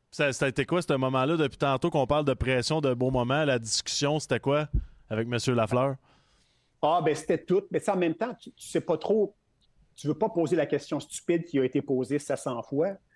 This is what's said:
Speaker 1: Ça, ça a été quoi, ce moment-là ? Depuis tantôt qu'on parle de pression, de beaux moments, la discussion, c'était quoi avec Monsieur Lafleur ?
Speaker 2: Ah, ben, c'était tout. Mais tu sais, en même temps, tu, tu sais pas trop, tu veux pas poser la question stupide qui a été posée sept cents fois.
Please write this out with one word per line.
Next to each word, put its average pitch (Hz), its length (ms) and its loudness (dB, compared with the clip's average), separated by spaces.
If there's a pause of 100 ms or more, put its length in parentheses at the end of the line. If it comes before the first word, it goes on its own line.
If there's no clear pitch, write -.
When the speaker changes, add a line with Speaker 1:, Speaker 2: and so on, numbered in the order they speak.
(100)
Speaker 1:
Ça, 143 220 0
ça 139 140 0
a - 20 2
été 135 160 0
quoi, - 160 0
ce - 140 -2
moment-là ? 131 420 2
Depuis 151 220 -2
tantôt 139 320 0
qu'on 143 160 2
parle 147 180 2
de 135 100 2
pression, 127 460 0
de 135 140 2
beaux 127 160 0
moments, 131 340 2
la 135 140 2
discussion, 143 600 -2
c'était 123 220 -2
quoi 147 280 0 (420)
avec 113 180 -2
Monsieur 123 260 0
Lafleur ? 123 420 2 (840)
Speaker 2:
Ah, 160 240 4
ben, 151 100 2
c'était 156 300 -2
tout. 190 260 2
Mais 160 100 0
tu - 60 -6
sais, - 40 2
en 196 80 2
même 170 160 0
temps, 226 260 -6
tu, - 120 -18
tu - 140 -20
sais - 140 0
pas 165 160 0
trop, 202 380 0 (600)
tu - 120 -10
veux 151 100 0
pas 196 100 0
poser 170 280 0
la 147 100 2
question 147 340 -4
stupide - 440 -2
qui - 140 -2
a 131 60 4
été 127 180 0
posée 135 360 -2
sept 139 200 -4
cents 123 240 -6
fois. 160 300 -2 (240)